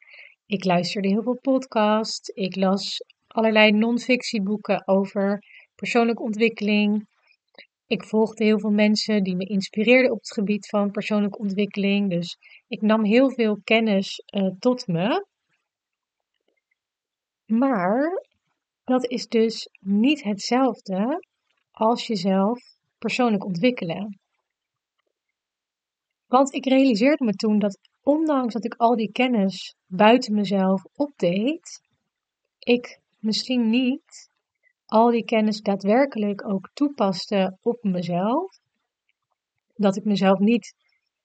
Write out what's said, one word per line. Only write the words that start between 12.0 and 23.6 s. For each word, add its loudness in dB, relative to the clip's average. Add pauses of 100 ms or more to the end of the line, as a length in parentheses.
Dus -4 (300)
ik -12
nam 2
heel 4
veel -2
kennis, 0
eh, -2 (120)
tot -2
me. -2 (2250)
Maar 0 (580)
dat 0
is -8
dus -2 (100)
niet 0
hetzelfde -2 (440)
als -2
jezelf 0 (380)
persoonlijk -2
ontwikkelen. -4 (2000)